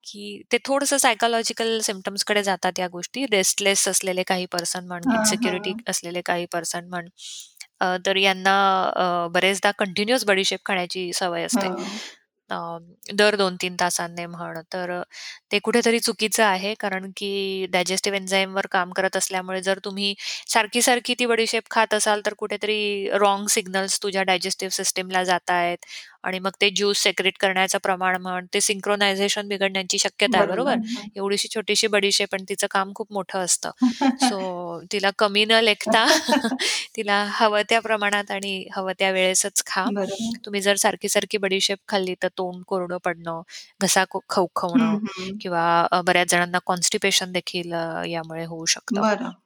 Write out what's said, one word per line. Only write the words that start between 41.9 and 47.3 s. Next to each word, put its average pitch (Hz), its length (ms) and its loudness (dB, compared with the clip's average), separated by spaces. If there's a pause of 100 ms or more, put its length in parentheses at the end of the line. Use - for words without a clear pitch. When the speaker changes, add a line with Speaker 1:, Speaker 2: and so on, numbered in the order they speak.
Speaker 1:
तर 185 40 0 (100)
तोंड 180 300 -6
कोरडं 180 380 -4
पडणं, 170 360 -6 (400)
घसा 190 260 4
ख-, 190 120 -8 (540)
Speaker 2:
हं, 226 80 6
Speaker 1:
खवखवणं 214 160 2 (100)
Speaker 2:
हं. 190 320 -8
Speaker 1:
किंवा 175 240 -2 (280)
अ, 180 120 2
बऱ्याच 175 280 4
जणांना 175 340 2
कॉन्स्टिपेशन 185 640 0